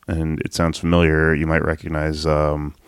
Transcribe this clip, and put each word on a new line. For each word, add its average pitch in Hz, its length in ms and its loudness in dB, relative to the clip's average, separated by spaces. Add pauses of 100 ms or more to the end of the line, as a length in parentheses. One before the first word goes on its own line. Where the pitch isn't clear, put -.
and 80 340 -2
it - 120 -8
sounds 82 260 -2
familiar, 80 540 4
you 78 140 0
might 80 160 0
recognize, 78 640 -4
um, 76 500 0 (120)